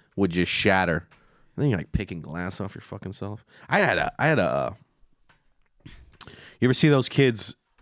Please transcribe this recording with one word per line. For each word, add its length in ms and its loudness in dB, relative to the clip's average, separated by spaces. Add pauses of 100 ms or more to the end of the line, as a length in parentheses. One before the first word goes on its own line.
(160)
would 160 2
just 180 0
shatter. 560 2 (500)
And 60 -4
then 80 2
you're, 80 0
like, 140 -12
picking 300 -4
glass 380 -10
off 140 -10
your 80 -18
fucking 300 -14
self. 320 -12 (240)
I 120 0
had 180 2
a, 200 -2
I 80 0
had 120 2
a, 40 4
uh, 320 -2 (1900)
you 80 4
ever 60 4
see 140 4
those 200 4
kids 460 0 (280)